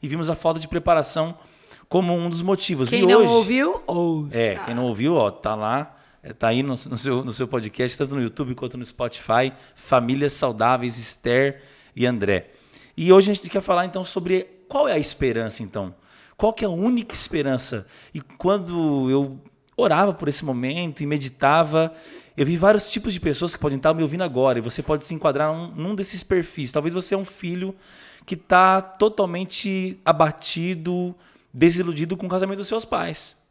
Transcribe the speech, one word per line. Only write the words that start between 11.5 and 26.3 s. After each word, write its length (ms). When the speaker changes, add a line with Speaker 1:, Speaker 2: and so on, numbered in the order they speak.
Speaker 1:
e 100
André. 460
E 160
hoje 200
a 20
gente 160
quer 120
falar, 240
então, 180
sobre 400
qual 200
é 60
a 60
esperança, 640
então. 320
Qual 180
que 100
é 40
a 40
única 440
esperança? 720
E 80
quando 880
eu 300
orava 380
por 140
esse 180
momento 560
e 60
meditava, 840
eu 100
vi 120
vários 340
tipos 200
de 80
pessoas 360
que 40
podem 180
estar 180
me 80
ouvindo 200
agora, 360
e 20
você 220
pode 200
se 120
enquadrar 360
num, 200
num 240
desses 280
perfis. 480